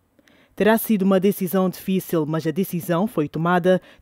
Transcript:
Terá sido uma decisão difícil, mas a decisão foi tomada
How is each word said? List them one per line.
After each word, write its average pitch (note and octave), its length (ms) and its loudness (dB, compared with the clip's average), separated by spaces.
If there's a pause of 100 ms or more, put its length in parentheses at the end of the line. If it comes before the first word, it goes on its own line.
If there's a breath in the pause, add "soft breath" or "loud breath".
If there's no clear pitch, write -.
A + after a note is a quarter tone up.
(560)
Terá G#3 220 4
sido G#3+ 240 0
uma F#3+ 180 4
decisão F#3+ 480 0
difícil, F3+ 560 -2
mas D#3 220 -4
a D#3+ 40 0
decisão F3 560 -2
foi D#3 220 -4
tomada F3+ 500 2 (240 soft breath)